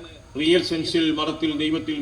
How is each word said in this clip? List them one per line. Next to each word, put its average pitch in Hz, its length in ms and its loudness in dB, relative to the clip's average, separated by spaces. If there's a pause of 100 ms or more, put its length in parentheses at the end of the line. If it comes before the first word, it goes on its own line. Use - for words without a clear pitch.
(400)
റിയൽ 165 300 4
സെൻസിൽ 165 340 0 (160)
മതത്തിൽ, 156 320 -2 (120)
ദൈവത്തിൽ 156 380 -2